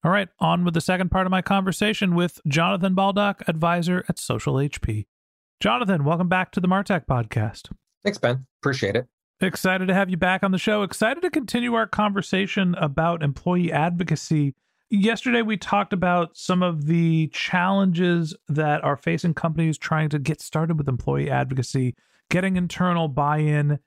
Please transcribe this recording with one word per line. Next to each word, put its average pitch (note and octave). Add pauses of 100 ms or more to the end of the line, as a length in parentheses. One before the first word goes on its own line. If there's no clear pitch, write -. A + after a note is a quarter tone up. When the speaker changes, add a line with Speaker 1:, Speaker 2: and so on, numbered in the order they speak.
Speaker 1:
All D#3+
right, G3 (120)
on F3
with F3
the E3+
second F#3
part F#3
of -
my F#3
conversation G3
with F3
Jonathan F3+
Baldock, G3
advisor F3
at -
Social C3
H C#3+
P. G#2+ (540)
Jonathan, G3+
welcome E3+
back F#3
to -
the F3+
Martech F#3+
Podcast. A2 (320)
Speaker 2:
Thanks, G3+
Ben. B2+ (160)
Appreciate A#2+
it. B2 (340)
Speaker 1:
Excited F#3
to F#3+
have F#3+
you F#3
back F#3
on G3
the F#3
show. G#3+
Excited A3+
to F4+
continue A#3+
our A3+
conversation G3
about D#3+
employee F3
advocacy. D#3 (340)
Yesterday, A3+
we A3
talked -
about F3+
some F3+
of D#3+
the E3
challenges F3+ (140)
that D3+
are C#3+
facing E3
companies D#3+
trying D#3
to D3
get D3
started D#3+
with C#3+
employee C#3
advocacy, C3 (340)
getting F#3
internal F3
buy-in D3